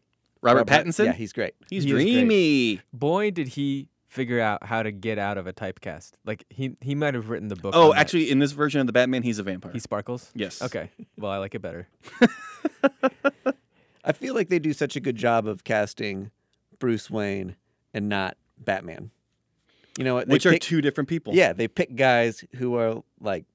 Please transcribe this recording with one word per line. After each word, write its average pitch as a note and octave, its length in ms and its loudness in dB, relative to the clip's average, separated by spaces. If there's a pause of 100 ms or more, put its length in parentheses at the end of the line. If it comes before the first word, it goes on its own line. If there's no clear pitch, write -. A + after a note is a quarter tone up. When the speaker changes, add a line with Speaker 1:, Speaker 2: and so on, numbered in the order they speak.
(420)
Speaker 1:
Robert A#2+ 180 6
Speaker 2:
Robert A2+ 80 2
Pat-, D3+ 180 4
Speaker 1:
Pattinson? F3 200 0
Speaker 2:
yeah, A#3 80 2
he's G2+ 180 -10
great. - 220 -4 (160)
Speaker 1:
He's F#3 160 -4
Speaker 3:
He C#3 60 0
is - 20 2
great. D3+ 180 4
Speaker 1:
dreamy. D#3+ 720 4 (100)
Speaker 3:
Boy, E3+ 400 -2
did E3 180 -4
he C#3 380 -6 (220)
figure A#2+ 300 -2
out G#2+ 260 0
how A2+ 180 -2
to G#2+ 80 -4
get G#2 260 -4
out G2+ 220 -2
of F2+ 80 -8
a F#2 60 -8
typecast. F#2 580 -12 (120)
Like, G#2+ 240 -8
he, C3 340 -8
he C#3 120 -6
might C#3+ 220 0
have A2 160 -6
written G#2 160 -6
the G#2 80 -6
book F#2+ 200 -6
Speaker 1:
Oh, E3 140 10
Speaker 3:
on C#3+ 60 6
that. D3 60 6
Speaker 1:
actually, D3+ 280 2
in C3+ 80 4
this C#3+ 140 2
version C#3+ 280 -2
of C3+ 60 2
the A#2 80 -2
Batman, B2 300 2
he's A2+ 160 -2
a G2+ 40 -4
vampire. F#2 280 -8
Speaker 3:
He A#2+ 80 -8
sparkles? A2 560 -8
Speaker 1:
Yes. G2+ 260 -8
Speaker 3:
Okay. A2+ 300 -6 (260)
Well, G#2 140 -6
I G2 60 -4
like G2 180 -8
it G2 80 -12
better. F2 240 -12 (340)
Speaker 2:
<laughs> A#3+ 60 8 (1800)
I - 60 0
feel C4 240 -6
like G3+ 140 -2
they F3+ 100 2
do D3+ 140 0
such C#3+ 220 -4
a D3 40 -6
good B2+ 160 -4
job A2+ 320 2
of G2+ 160 -6
casting G#2 680 -4 (480)
Bruce A#2 300 -2
Wayne G2 460 -4 (380)
and G#2 160 -4
not G2 260 -2 (220)
Batman. F#2+ 540 -6 (880)
You C3 60 -4
know B2+ 120 0
what? B2 120 -2
They C3 60 2
Speaker 1:
Which D3+ 120 4
are F3+ 60 6
Speaker 2:
pick E3 100 4
Speaker 1:
two D#3+ 200 0
different C#3 260 0
people. D#3+ 260 -4
Speaker 2:
Yeah, D#3 200 6
they A2 140 -2
pick C3+ 280 -4
guys A#2+ 480 4 (120)
who B2 200 -2
are, A2+ 260 0 (200)
like, G2 340 -4